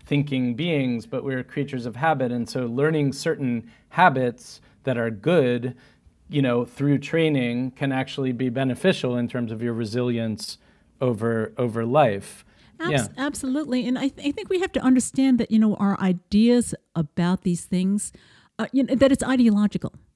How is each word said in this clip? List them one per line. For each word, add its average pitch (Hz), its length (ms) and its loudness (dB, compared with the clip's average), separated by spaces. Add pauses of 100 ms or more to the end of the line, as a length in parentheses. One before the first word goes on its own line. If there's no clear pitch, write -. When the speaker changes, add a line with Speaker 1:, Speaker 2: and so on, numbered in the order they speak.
Speaker 1:
thinking 135 500 0
beings, 131 500 -2
but 131 180 -8
we're 131 200 -6
creatures 135 420 -6
of 113 100 -8
habit. 135 360 0
And 120 180 -4
so 127 160 -4
learning 143 480 0
certain 123 560 -4 (200)
habits 131 720 0 (220)
that 127 140 -2
are 117 140 -2
good, 123 640 0 (520)
you 147 140 0
know, 120 240 0
through 139 320 0
training 131 720 0
can 139 200 -4
actually 131 400 -4
be 127 180 -2
beneficial 131 680 0
in 120 120 -2
terms 120 240 -6
of 113 100 -8
your 120 120 -2
resilience 113 840 -4 (420)
over, 113 580 0
over 117 280 -2
life. 117 580 0 (360)
Speaker 2:
Abs- 330 120 -4
Speaker 1:
Yeah. 123 160 0 (100)
Speaker 2:
Absolutely. 262 720 -4
And 254 100 -2
I, 277 120 -2
th-, - 180 -8
I 285 40 0
think 381 180 -10
we 370 100 0
have 381 140 -2
to - 60 -2
understand 254 600 2
that, - 120 -4
you 220 80 6
know, 214 160 4
our 196 260 0
ideas 208 720 2 (220)
about 175 480 0
these 175 220 -2
things, 190 460 0 (480)
uh, 226 120 -4
you 269 120 2
know, - 120 0
that 262 160 6
it's - 120 2
ideological. 226 720 2 (220)